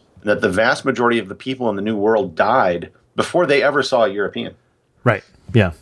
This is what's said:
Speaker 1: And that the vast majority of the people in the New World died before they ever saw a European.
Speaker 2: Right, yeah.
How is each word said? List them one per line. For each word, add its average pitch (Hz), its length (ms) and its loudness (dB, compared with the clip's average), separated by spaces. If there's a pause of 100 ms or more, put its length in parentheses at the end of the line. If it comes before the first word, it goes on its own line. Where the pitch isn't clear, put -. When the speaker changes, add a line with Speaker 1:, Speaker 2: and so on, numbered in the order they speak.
(220)
Speaker 1:
And - 20 -12
that 104 160 0
the 110 80 2
vast 113 360 0
majority 117 360 0
of 95 80 -8
the 98 80 -12
people 127 340 -6
in 101 60 -2
the 98 60 -4
New 107 140 -2
World 101 380 0
died 98 560 0 (240)
before 175 320 0
they 143 160 2
ever 139 220 2
saw 123 220 0
a - 20 2
European. 101 480 -6 (480)
Speaker 2:
Right, 107 180 0 (320)
yeah. 98 160 4 (120)